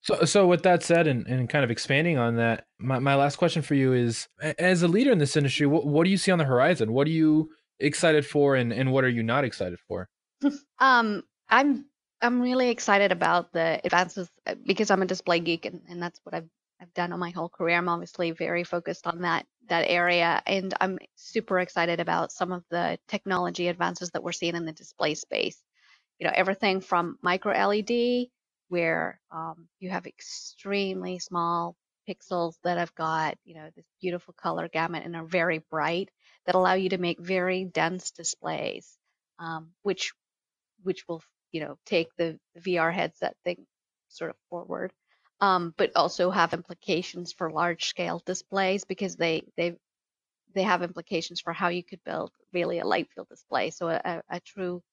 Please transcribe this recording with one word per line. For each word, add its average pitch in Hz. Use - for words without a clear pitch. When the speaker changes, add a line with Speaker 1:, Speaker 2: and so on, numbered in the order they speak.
Speaker 1:
So, -
so 190
with 175
that 175
said, 170
and, 127
and 127
kind 147
of 120
expanding 143
on 117
that, 117
my, 127
my 139
last 139
question 175
for 147
you 131
is, 120
a-, 151
as 180
a 180
leader 240
in 190
this 143
industry, 143
what, 139
what 147
do 185
you 196
see 185
on 180
the 160
horizon? 127
What 139
are 156
you 156
excited 151
for, 143
and, 120
and 131
what 131
are 127
you 117
not 120
excited 92
for? 92
Speaker 2:
<laughs> 285
Um, 240
I'm, 254
I'm 247
really 254
excited 202
about 175
the 165
advances, 175
uh, -
because 202
I'm 190
a 190
display 180
geek, 165
and, -
and 175
that's 175
what 160
I've, 165
I've 180
done 175
all 175
my 175
whole 170
career. 170
I'm 175
obviously 170
very 170
focused 175
on 170
that, 170
that 170
area, 175
and 190
I'm 190
super -
excited 170
about 170
some 180
of 180
the 170
technology 180
advances 175
that -
we're 170
seeing 170
in 170
the 160
display 156
space. -
You 170
know, 170
everything 190
from 175
micro 185
L 196
E 214
D, 247
where, 165
um, 165
you 185
have 180
extremely 190
small 170
pixels 170
that 175
have 170
got, 160
you 175
know, 156
this 170
beautiful 175
color 170
gamut 165
and 170
are 165
very 170
bright, 165
that 175
allow 185
you 190
to 190
make 175
very 185
dense 170
displays, -
um, 165
which, -
which 180
will, 165
you 160
know, 143
take 165
the 165
V 175
R 165
headset 170
thing 180
sort -
of -
forward, 175
um, 180
but 190
also 175
have 175
implications 175
for 160
large 165
scale 170
displays 190
because 190
they, 165
they, 170
they 190
have 180
implications 170
for 170
how 175
you 180
could -
build -
really 175
a -
light -
field -
display. -
So 170
a, 160
a, 170
a 175
true 180